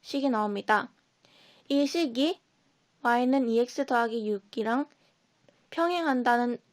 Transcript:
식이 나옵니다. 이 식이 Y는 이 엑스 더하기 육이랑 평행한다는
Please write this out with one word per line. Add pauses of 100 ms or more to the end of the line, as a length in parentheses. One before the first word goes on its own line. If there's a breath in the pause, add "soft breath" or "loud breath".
식이
나옵니다. (800 soft breath)
이
식이 (640)
Y는
이
엑스
더하기
육이랑 (800 soft breath)
평행한다는 (160)